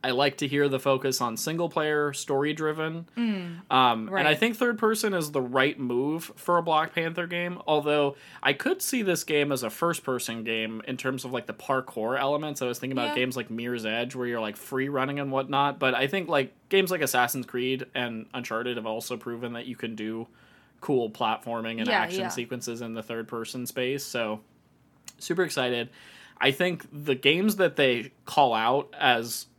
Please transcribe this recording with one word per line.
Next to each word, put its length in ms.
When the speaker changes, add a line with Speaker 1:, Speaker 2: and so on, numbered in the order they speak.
Speaker 1:
I 100
like 260
to 100
hear 200
the 100
focus 420
on 160
single 320
player, 440
story 400
driven. 640
Speaker 2:
Mm, 540
Speaker 1:
Um, 380
and 100
I 40
Speaker 2:
right. 160
Speaker 1:
think 180
third 220
person 340
is 200
the 100
right 360
move 580
for 200
a 60
Black 320
Panther 320
game, 400
although 480
I 120
could 280
see 220
this 220
game 260
as 140
a 60
first 340
person 400
game 420
in 100
terms 280
of, 80
like, 140
the 80
parkour 640
elements. 440
I 40
was 120
thinking 180
about 120
Speaker 2:
Yeah. 80
Speaker 1:
games 200
like 140
Mirror's 340
Edge 300
where 120
you're, 140
like, 160
free 320
running 300
and 140
whatnot, 480
but 140
I 120
think, 220
like, 240
games 240
like 100
Assassin's 440
Creed 480
and 400
Uncharted 420
have 100
also 300
proven 380
that 120
you 80
can 220
do 320
cool 300
platforming 680
and 100
Speaker 2:
Yeah, 120
Speaker 1:
action 200
Speaker 2:
yeah. 80
Speaker 1:
sequences 540
in 120
the 80
third 240
person 400
space. 380
So 380
super 240
excited. 460
I 120
think 400
the 240
games 400
that 180
they 380
call 280
out 420
as 500